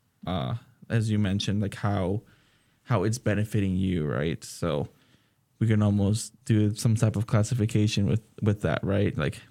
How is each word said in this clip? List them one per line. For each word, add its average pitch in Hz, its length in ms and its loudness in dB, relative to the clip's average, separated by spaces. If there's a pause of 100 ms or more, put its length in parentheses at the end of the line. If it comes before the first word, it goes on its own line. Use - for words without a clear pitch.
(260)
uh, 69 280 -2 (340)
as 107 220 0
you 107 80 2
mentioned, 101 420 0
like, 101 140 -4
how, 101 480 -2 (640)
how 107 200 0
it's 113 140 -2
benefiting 101 580 0
you, 92 300 0
right? 71 380 -2
So 73 440 -4 (720)
we 113 80 2
can 107 160 4
almost 104 500 2 (120)
do 107 300 2
some 113 200 2
type 110 220 2
of 104 100 -2
classification 107 800 2
with, 113 160 0 (200)
with 104 200 0
that, 80 200 -2
right? 98 340 0
Like, 73 240 -4 (100)